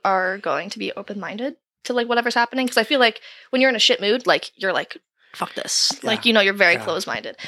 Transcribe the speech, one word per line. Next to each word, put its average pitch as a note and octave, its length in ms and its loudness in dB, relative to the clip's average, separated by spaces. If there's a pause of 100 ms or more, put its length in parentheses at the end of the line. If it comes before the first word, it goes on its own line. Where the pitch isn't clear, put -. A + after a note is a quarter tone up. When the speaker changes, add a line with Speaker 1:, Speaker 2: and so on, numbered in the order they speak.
Speaker 1:
are F#3+ 340 0
going E3 320 -4
to - 80 -12
be G3 140 -6
open-minded G3+ 640 -10 (280)
to, - 80 -4
like, A#3 160 0
whatever's A#3 260 0
happening. B3+ 340 0
'Cause - 100 -2
I A3 60 4
feel C#4 160 2
like A3+ 200 2 (300)
when C4 100 0
you're C4 100 4
in A#3 60 -2
a G#3+ 40 0
shit - 200 4
mood, A3 260 0
like, D#3 300 2
you're F#3+ 160 -4
like, D3+ 240 -4 (380)
"Fuck - 200 -8
this." - 360 -2 (120)
Speaker 2:
Yeah. A3+ 80 -2
Speaker 1:
Like, G#3+ 140 -2
you A#3+ 80 4
know, A3 80 6
you're G3 140 4
very F3+ 200 4
Speaker 2:
Yeah. A2+ 100 -4
Speaker 1:
closed-minded. C3 520 -6 (120)